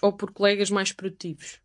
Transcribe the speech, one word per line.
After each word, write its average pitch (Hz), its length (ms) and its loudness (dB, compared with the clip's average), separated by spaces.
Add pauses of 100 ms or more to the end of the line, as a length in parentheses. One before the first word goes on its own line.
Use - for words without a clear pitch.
ou 202 100 4
por 202 180 -8
colegas 202 400 2
mais 196 220 0
produtivos? 185 720 -10